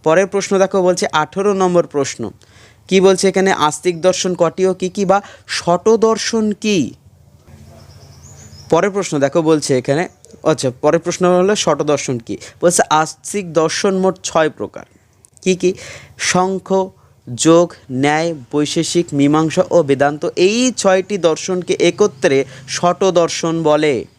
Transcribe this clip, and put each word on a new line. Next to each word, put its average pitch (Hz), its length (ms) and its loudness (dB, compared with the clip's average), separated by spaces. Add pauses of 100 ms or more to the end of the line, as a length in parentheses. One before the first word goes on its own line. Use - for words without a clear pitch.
পরের 175 220 4
প্রশ্ন 196 320 -2
দেখো, 190 240 2
বলছে, 180 300 0
আঠেরো 190 420 -2
নম্বর 180 320 2
প্রশ্ন 127 440 -6 (580)
কি 190 120 4
বলছে 190 280 2
এখানে, 190 240 0
আস্তিক 160 480 -2
দর্শন 185 340 0
কটি 175 320 0
ও 185 80 0
কী 180 140 -6
কী, 196 160 -4
বা 196 180 2 (240)
শট 175 420 -2
দর্শন 220 640 0
কী? 190 420 -2 (1800)
পরের 180 200 2
প্রশ্ন 185 280 -4
দেখো, 139 240 0
বলছে 151 360 2
এখানে, 143 300 -2 (340)
আচ্ছা, 143 280 0
পরের 151 300 0
প্রশ্ন 180 380 0
হলো 196 160 2
শট 190 280 0
দর্শন 139 360 -2
কী? - 180 -10 (240)
বলছে, 175 300 2
আস্তিক 160 640 -4
দর্শন 165 460 0
মোট 185 240 0
ছয় 156 280 0
প্রকার। - 340 -12 (580)
কি 185 140 0
কি? 180 180 -2 (440)
সাংখ্য, 190 720 -2 (440)
যোগ, 165 380 4 (200)
ন্যায়, 151 420 -2 (180)
বৈশেষিক, 156 600 -2
মীমাংসা 151 580 2
ও 170 120 4
বেদান্ত। 143 440 0 (100)
এই 226 400 2
ছয়টি 190 420 0
দর্শনকে 175 600 -2
একত্রে 170 640 2 (240)
শট 175 360 0
দর্শন 165 580 0
বলে। 151 420 2 (140)